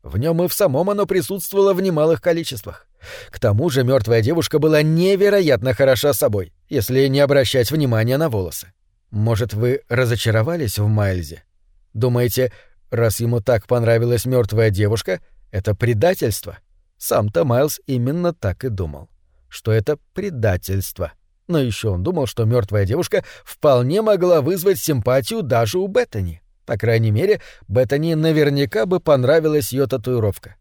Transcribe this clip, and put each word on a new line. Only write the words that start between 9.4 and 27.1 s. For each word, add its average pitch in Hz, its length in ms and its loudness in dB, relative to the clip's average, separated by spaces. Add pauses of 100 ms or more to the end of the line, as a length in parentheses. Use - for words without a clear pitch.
вы 123 340 0
разочаровались 120 880 0
в 104 100 0
Майлзе? 95 560 -2 (500)
Думаете, 123 600 0 (380)
раз 113 280 0
ему 117 220 0
так 117 240 0
понравилась 117 600 0
мертвая 113 440 2
девушка, 107 520 -2 (280)
это 101 240 -2
предательство? 117 840 0 (400)
Сам-то 113 440 0
Майлз 135 440 0
именно 139 440 -2
так 101 320 -6
и 131 60 -4
думал, 82 400 -8 (400)
что - 220 -6
это 110 260 0 (160)
предательство. 98 1000 -4 (340)
Но 170 100 0
еще 113 360 -2
он 87 100 -4
думал, 151 240 -2
что 113 180 -4
мертвая 107 400 0
девушка 165 380 -2 (200)
вполне 139 600 2
могла 180 380 4
вызвать 180 360 0
симпатию 135 640 0
даже 117 380 0
у 196 80 -2
Беттани. 98 560 -4 (220)
По 120 120 -6
крайней 113 340 2